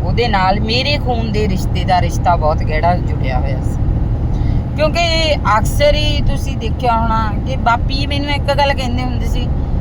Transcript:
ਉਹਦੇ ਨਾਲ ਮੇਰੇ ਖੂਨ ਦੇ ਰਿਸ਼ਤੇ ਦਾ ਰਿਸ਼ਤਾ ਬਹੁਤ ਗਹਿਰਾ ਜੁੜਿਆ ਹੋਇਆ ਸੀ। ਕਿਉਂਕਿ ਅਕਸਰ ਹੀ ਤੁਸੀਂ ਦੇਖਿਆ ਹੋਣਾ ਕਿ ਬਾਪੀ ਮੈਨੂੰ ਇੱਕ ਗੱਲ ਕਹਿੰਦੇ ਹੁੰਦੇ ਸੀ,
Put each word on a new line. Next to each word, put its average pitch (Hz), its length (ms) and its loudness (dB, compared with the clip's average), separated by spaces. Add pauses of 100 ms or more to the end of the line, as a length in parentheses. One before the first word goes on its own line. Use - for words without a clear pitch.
ਉਹਦੇ 240 240 0
ਨਾਲ 190 320 2
ਮੇਰੇ 254 380 0
ਖੂਨ 226 340 -2
ਦੇ 214 160 0
ਰਿਸ਼ਤੇ - 360 -2
ਦਾ 180 180 2
ਰਿਸ਼ਤਾ 175 340 2
ਬਹੁਤ 156 280 0
ਗਹਿਰਾ 160 340 2
ਜੁੜਿਆ - 420 -2
ਹੋਇਆ - 240 -2
ਸੀ। - 180 0 (960)
ਕਿਉਂਕਿ 320 600 0
ਅਕਸਰ 277 600 2
ਹੀ 302 260 0
ਤੁਸੀਂ - 360 0
ਦੇਖਿਆ 226 420 0
ਹੋਣਾ 226 340 0 (140)
ਕਿ 254 80 -2
ਬਾਪੀ 262 520 0
ਮੈਨੂੰ 285 220 -2
ਇੱਕ - 140 0
ਗੱਲ 277 300 2
ਕਹਿੰਦੇ 254 300 -2
ਹੁੰਦੇ 247 240 -2
ਸੀ, - 200 -2 (340)